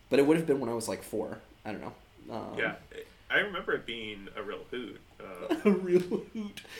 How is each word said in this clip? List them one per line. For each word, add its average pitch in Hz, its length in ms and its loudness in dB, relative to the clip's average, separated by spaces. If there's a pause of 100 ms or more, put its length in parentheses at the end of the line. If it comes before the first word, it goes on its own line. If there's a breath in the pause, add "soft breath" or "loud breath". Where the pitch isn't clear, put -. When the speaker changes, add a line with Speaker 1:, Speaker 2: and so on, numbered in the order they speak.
Speaker 1:
But 131 120 8
it 143 60 6
would 160 120 8
have 165 80 -2
been 139 140 6
when 117 100 0
I 117 40 0
was, 113 140 -2
like, 98 140 -4
four. - 340 -4 (300)
I 110 60 -4
don't 98 100 -8
know. 85 100 -10 (420)
Um, 104 240 -8
Speaker 2:
Yeah. 113 160 0 (560)
I 139 100 4
remember 190 340 -2
it 117 100 -4
being 107 520 -8
a 104 60 -4
real 101 280 -8
hoot. 123 280 -8 (220)
Uh, - 400 -4
Speaker 1:
<laughs> - 60 -4
A 208 40 10
real 180 300 4
hoot. 208 600 -6 (180 loud breath)